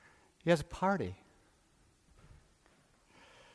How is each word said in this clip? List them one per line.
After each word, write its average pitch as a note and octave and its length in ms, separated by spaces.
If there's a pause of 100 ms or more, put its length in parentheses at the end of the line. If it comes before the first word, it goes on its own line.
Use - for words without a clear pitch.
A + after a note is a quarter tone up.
(440)
He E3 60
has E3 100
a C#3+ 60
party. E3+ 500 (2500)